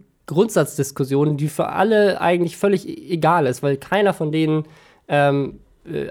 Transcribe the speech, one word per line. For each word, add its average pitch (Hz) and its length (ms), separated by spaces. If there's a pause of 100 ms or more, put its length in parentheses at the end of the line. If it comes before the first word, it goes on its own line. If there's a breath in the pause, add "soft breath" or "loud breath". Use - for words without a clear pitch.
(260)
Grundsatzdiskussion, 147 1080
die 151 140
für - 180
alle 208 540
eigentlich 175 340
völlig 202 320
e-, - 260
egal 160 320
ist, 127 160
weil 139 140
keiner 190 380
von 156 180
denen, 156 320 (460 soft breath)
ähm, 139 500 (260)
äh, 143 260